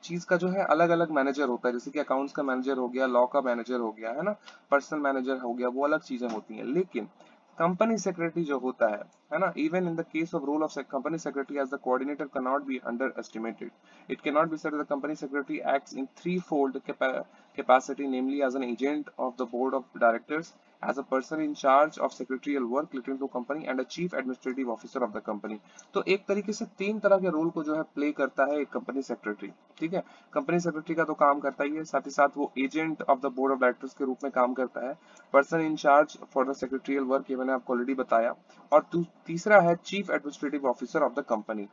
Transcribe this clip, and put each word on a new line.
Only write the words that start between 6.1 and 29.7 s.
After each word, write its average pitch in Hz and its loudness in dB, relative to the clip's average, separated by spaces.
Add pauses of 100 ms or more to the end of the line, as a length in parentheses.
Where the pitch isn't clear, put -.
होती 110 -8
हैं। 110 -10
लेकिन 127 -2 (540)
company 196 2
secretary 170 -2
जो 143 0
होता 120 2
है, 104 -2 (320)
है 160 -2
ना, 180 0
even 160 0
in 170 0
the 165 -4 (100)
case 165 -2
of 139 -2
role 151 0
of - -12
sec-, 139 -6
company 151 -4
secretary 139 -4
as 127 -4
the 139 -4
coordinator 139 -2 (100)
cannot 131 0
be 131 -6
underestimated। 113 -6 (420)
It 127 -6
cannot 151 2
be 156 -4
said 151 -4
that 147 -4
the 135 -10
company 147 -4
secretary 139 -2
acts 139 -6
in 135 -6 (160)
threefold 165 0
capa-, 131 -2 (360)
capacity, 131 4
namely 135 0
as 131 -2
an 120 -2
agent 143 -2 (180)
of 127 -2
the 120 -2
board 131 0
of 131 -2 (200)
directors, 120 2 (420)
as 123 0
a 135 -6
person 131 -2
in 151 -2 (100)
charge 143 6
of - -4
secretarial 131 -4
work 151 -2
relating 135 -6
to 135 -4
company 139 -6
and 131 -2
a 127 -4
chief 170 -4
administrative 127 -4
officer 123 -4
of 104 -12
the 110 -6
company। 107 -6 (380)
तो 190 0
एक 190 2
तरीके 202 0
से 220 -8
तीन 202 -4
तरह 196 6
के 185 0
रोल 160 2
को 165 -2
जो 151 -2
है 156 0
प्ले 147 -2
करता 135 0
है 147 0
एक 139 -4
कंपनी 127 -4
सेक्रेटरी, 107 -6 (260)